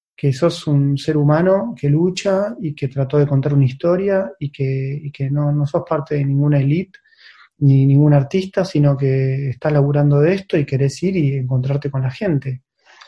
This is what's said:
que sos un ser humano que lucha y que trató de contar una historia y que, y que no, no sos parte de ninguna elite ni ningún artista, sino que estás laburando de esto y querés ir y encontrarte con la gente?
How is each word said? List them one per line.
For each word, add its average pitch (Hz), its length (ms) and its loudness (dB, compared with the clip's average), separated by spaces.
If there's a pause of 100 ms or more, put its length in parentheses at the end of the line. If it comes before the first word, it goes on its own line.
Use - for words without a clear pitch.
(160)
que 139 160 0
sos 165 360 -2
un 143 320 2
ser 151 180 -2
humano 180 580 2
que 143 140 -2
lucha 190 720 0
y 151 140 -8
que 139 140 -6
trató 139 280 -2
de 143 100 4
contar 143 280 0
una 139 100 4
historia 190 720 -2
y 143 140 -8
que, 135 520 -6
y 143 80 -10
que 135 200 -6
no, 147 200 0
no 147 140 0
sos 156 240 -4
parte 151 260 -2
de 143 100 -2
ninguna 143 340 2
elite 151 400 -2 (580)
ni 135 280 4
ningún 143 280 4
artista, 185 520 0
sino 147 320 0
que 135 520 -2
estás 151 220 -4
laburando 143 480 2
de 165 140 4
esto 190 240 -4
y 143 80 0
querés 135 380 -2
ir 190 120 -2
y 139 220 0
encontrarte 135 540 -4
con 135 100 -4
la 131 100 -4
gente? 139 520 -4 (440)